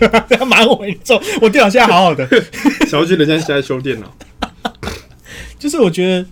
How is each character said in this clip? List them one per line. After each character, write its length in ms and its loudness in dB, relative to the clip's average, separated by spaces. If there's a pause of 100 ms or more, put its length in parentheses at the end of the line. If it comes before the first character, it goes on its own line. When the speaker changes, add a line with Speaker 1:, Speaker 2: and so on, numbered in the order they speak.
(140)
Speaker 1:
<laughs> 140 0
他 160 0
马 140 2
上 180 4
回 140 -6
你 120 -8
说 160 2 (220)
：“我 80 4
电 160 2
脑 60 2
现 100 2
在 60 4
好 160 4
好 120 2
的。” 140 -4 (360)
Speaker 2:
<laughs> 220 0
小 160 0
姐， 140 0
人 100 2
家 120 0
现 80 -6
在 160 -2
修 180 -6
电 180 -6
脑。 160 -18 (680)
Speaker 1:
<laughs> 800 -16
就 120 -6
是 100 -2
我 100 2
觉 160 -2
得， 260 -2